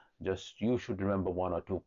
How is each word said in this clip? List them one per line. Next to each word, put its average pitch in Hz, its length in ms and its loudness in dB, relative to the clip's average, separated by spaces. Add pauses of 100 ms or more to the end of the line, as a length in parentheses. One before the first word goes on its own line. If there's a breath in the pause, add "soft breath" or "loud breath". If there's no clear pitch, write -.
(220 loud breath)
Just - 380 -4
you 120 180 4
should 101 220 -4
remember 98 300 2
one 90 220 0
or 85 100 0
two 92 240 -2